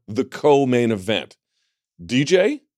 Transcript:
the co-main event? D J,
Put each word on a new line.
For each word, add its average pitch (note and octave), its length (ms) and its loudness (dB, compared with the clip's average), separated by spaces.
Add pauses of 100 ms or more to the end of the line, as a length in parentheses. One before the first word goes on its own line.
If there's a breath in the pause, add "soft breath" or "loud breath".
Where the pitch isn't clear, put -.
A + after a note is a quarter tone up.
the A#2+ 200 -4
co-main B2+ 640 2
event? F#2+ 460 -6 (640)
D B2 200 0
J, F#3+ 400 0 (140)